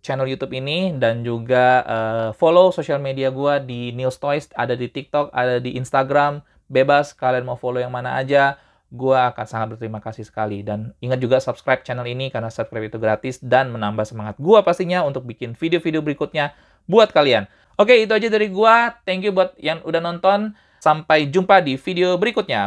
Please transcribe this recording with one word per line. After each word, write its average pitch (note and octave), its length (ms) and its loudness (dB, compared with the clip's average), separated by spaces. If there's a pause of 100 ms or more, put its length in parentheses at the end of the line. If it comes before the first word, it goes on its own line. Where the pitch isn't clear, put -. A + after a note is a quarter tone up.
channel C3+ 240 -4
YouTube C3 320 -6
ini D#3 400 -4
dan A#2 240 0
juga, B2 640 2
eh, A2+ 480 -2
follow F3 400 6
sosial D#3 240 -4
media C3+ 320 -2
gua C#3 320 0
di A#2+ 320 -8
News B2+ 240 -4
Toys, C#3+ 400 -4
ada A#2+ 160 -2
di B2 160 -4
TikTok, C#3+ 480 -4
ada B2 240 0
di B2+ 160 -8
Instagram. C#3+ 640 -2 (240)
Bebas, C#3+ 480 2
kalian B2+ 320 -2
mau B2 160 -10
follow B2 160 -4
yang B2 160 -6
mana B2 240 -6
aja, C#3 400 2 (320)
gua B2+ 400 2
akan - 160 -8
sangat A2+ 220 -6 (100)
berterima A2 240 -10
kasih A2+ 240 -12
sekali. G#2 400 -6
Dan G#2+ 400 -8
ingat B2+ 160 -2
juga B2+ 160 2
subscribe - 480 -2
channel B2 240 -8
ini C3 240 -8
karena A2+ 160 -6
subscribe A2+ 400 -8
itu A2 80 -12
gratis A2 480 -2
dan B2+ 240 2
menambah A2 400 -4
semangat G#2+ 320 -12
gua F#3+ 240 6
pastinya F3 400 -2
untuk C#3 240 -6
bikin A#2 240 -10
video-video D#3+ 480 -2
berikutnya D3 560 -4 (320)
buat G#3+ 240 4
kalian. B2+ 320 4 (320)
Oke, A3 240 6
itu A3 160 2
aja G#3+ 160 0
dari G#3+ 160 0
gua. A3+ 560 4
Thank F#3 240 -2
you G3+ 80 -2
buat F#3 240 2
yang D#3+ 240 -4
udah D#3+ 160 -2
nonton. F#3+ 560 0 (240)
Sampai D#3 480 2
jumpa F#3 320 4
di C#3 160 -2
video F3+ 400 0
berikutnya. F3+ 500 -2